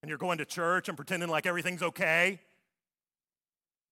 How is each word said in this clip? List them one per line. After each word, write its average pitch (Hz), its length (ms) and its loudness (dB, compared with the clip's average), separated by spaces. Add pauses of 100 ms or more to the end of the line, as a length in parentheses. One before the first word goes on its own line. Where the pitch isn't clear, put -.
And 147 80 -12
you're 151 100 -4
going 175 200 0
to 147 60 -2
church 175 440 0
and 170 80 -6
pretending 175 320 -4
like 156 180 2
everything's 175 360 -2
okay? 175 580 2 (1500)